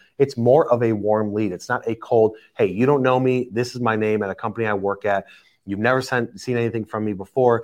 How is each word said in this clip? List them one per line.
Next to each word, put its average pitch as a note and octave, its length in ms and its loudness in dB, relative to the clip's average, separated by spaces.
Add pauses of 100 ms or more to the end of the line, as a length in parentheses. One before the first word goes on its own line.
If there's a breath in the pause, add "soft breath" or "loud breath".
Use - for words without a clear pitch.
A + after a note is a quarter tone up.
(200 soft breath)
it's C#3 180 0
more B2 340 4
of A#2+ 120 2
a A2+ 100 2
warm G#2 400 0
lead. G#2+ 180 -2
It's - 180 -10
not B2 180 -4
a A2+ 80 -2
cold, A2 400 2 (200 loud breath)
"Hey, A2 120 2
you G2+ 180 0
don't C#3 160 4
know B2+ 180 2
me. B2+ 320 0
This A#2+ 220 -4
is B2 80 -10
my A2+ 140 0
name G#2+ 260 0
at G2 80 -4
a F#2 60 -6
company A2+ 320 -6
I G#2+ 80 -2
work G2 300 -4
at. G2 200 0 (400 loud breath)
You've G2 140 -6
never B2+ 220 2
sent, A#2+ 380 -4
seen B2 180 -4
anything A2+ 280 -2
from G#2+ 180 -6
me G#2+ 100 -2
before. A#2 500 0